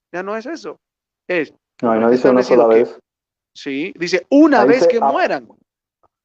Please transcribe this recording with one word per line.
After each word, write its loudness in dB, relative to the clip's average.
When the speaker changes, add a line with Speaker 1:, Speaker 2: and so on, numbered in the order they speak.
Speaker 1:
ya -10
no -10
es -14
eso. -16
Es -6
Speaker 2:
No, -2
ahí 0
Speaker 1:
"como -2
Speaker 2:
no 2
Speaker 1:
está -
Speaker 2:
dice 2
"una 2
Speaker 1:
establecido 2
Speaker 2:
sola 4
Speaker 1:
que", 4
Speaker 2:
vez". -10
Speaker 1:
sí, -10
dice -6
"una 4
Speaker 2:
Ahí 2
Speaker 1:
vez 4
Speaker 2:
dice 4
Speaker 1:
que 2
Speaker 2:
"ap-". 0
Speaker 1:
mueran". -4